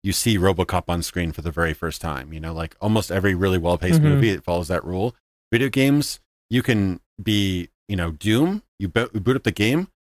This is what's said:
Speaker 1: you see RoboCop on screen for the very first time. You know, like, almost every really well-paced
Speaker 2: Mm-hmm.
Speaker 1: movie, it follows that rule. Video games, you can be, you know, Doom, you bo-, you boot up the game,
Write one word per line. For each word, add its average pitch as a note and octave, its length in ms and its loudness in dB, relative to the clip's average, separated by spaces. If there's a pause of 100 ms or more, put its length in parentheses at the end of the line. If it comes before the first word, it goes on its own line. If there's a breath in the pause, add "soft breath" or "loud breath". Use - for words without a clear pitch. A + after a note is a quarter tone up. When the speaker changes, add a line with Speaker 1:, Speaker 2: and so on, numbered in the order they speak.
Speaker 1:
you G2 100 -2
see A2 260 2
RoboCop F2+ 500 0
on F2 160 -2
screen E2+ 260 -4
for D2+ 120 -10
the E2 100 -6
very E2 200 -2
first D#2+ 280 -8
time. D2 320 -8
You D#2+ 80 -12
know, D#2+ 120 -8
like, E2 280 -8
almost G#2+ 320 0
every F#2+ 240 0
really F#2 220 2
well-paced F2 420 2
Speaker 2:
Mm-hmm. D3+ 80 4
Speaker 1:
movie, C3+ 220 4
it F2+ 120 -4
follows F2 240 -2
that F2+ 180 -4
rule. F#2+ 300 -4 (380)
Video B2 160 2
games, C#3 500 2 (320)
you B2 140 2
can G2 340 2 (240)
be, G2 460 0 (200)
you G2+ 60 -2
know, E2+ 160 -2
Doom, B2+ 540 0 (160)
you F#2+ 80 -2
bo-, A2+ 260 0
you G#2+ 60 -2
boot B2 160 2
up - 80 -6
the G#2+ 80 2
game, C3+ 340 0 (240)